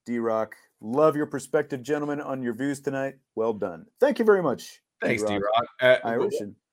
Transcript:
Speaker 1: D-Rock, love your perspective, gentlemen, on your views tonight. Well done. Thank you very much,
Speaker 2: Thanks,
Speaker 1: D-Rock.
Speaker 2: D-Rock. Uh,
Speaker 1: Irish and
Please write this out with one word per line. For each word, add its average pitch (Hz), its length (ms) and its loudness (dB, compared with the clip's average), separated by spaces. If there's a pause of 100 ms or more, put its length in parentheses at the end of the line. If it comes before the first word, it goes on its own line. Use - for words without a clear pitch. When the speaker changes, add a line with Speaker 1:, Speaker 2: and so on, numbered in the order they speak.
Speaker 1:
D-Rock, 113 500 -2 (260)
love 147 340 4
your 147 100 -2
perspective, 143 580 -4
gentlemen, 147 380 -4
on 135 200 -6
your 120 120 -2
views 135 280 -4
tonight. 135 340 -4 (200)
Well 113 180 0
done. 92 320 -6 (140)
Thank 269 200 4
you 233 60 2
very 202 180 6
much, - 380 -4 (200)
Speaker 2:
Thanks, 117 220 0
Speaker 1:
D-Rock. 104 180 0
Speaker 2:
D-Rock. 110 260 0 (360)
Uh, 117 40 -4
Speaker 1:
Irish 117 320 -2
and 104 160 -10 (180)